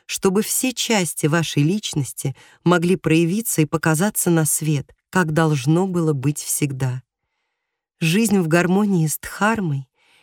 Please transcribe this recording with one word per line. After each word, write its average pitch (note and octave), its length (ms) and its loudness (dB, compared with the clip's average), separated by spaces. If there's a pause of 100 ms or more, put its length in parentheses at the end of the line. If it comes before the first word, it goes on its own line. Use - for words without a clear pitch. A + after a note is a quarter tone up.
чтобы G3 380 0
все - 300 -2
части - 540 -2
вашей D3 360 0
личности D3+ 720 -4 (280)
могли F3 320 2
проявиться E3 680 0
и D3+ 40 2
показаться E3 640 0
на D#3+ 160 4
свет, D3+ 500 -4 (140)
как E3 240 0
должно D#3+ 540 2
было E3+ 260 0
быть C#3 260 -2
всегда. C3 640 -4 (960)
Жизнь G3 400 2
в E3 80 0
гармонии F3 600 2
с - 120 -6
дхармой — F#3+ 720 -2 (340)